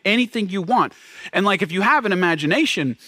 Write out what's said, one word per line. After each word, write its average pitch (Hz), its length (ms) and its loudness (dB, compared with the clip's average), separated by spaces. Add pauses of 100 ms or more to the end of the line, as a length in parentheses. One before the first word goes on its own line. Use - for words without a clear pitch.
anything 220 420 0
you 190 140 -4
want. 180 320 0 (400)
And, 196 120 0
like, 196 160 0
if 165 120 -2
you 185 80 0
have 254 240 2
an 202 80 0
imagination, 170 840 0 (100)